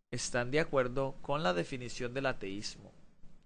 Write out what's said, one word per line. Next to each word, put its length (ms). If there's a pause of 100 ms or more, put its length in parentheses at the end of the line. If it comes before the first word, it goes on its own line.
(120)
están 400
de 80
acuerdo 640
con 220
la 100
definición 600
del 140
ateísmo. 640 (540)